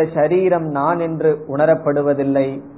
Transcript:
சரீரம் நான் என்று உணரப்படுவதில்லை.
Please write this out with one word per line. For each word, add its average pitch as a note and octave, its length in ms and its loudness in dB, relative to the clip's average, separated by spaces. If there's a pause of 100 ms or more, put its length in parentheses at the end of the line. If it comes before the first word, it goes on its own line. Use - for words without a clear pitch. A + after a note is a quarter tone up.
(120)
சரீரம் E3+ 580 2
நான் D3+ 300 0
என்று D#3+ 320 0 (160)
உணரப்படுவதில்லை. C#3+ 1000 0 (300)